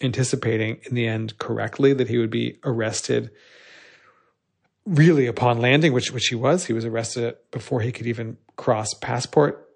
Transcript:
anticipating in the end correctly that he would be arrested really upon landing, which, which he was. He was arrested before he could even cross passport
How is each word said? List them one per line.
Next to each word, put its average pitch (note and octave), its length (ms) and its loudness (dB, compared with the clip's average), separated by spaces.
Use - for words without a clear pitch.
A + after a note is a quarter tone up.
anticipating A#2 840 -2
in - 100 -6
the A#2 140 0
end A2 300 -6
correctly A2+ 560 0
that B2+ 140 0
he A#2+ 100 0
would A2+ 120 0
be A#2 320 -4
arrested A#2 680 -2
really D#3 420 6
upon A#2 340 2
landing, C#3 320 4
which, B2 200 -2
which B2 160 -4
he A#2+ 80 -2
was. C#3+ 300 0
He A#2+ 60 -2
was A2+ 120 -2
arrested A#2 500 -4
before B2+ 300 -6
he A#2 100 -2
could A2+ 160 -8
even A2+ 300 -6
cross A2 380 0
passport - 800 0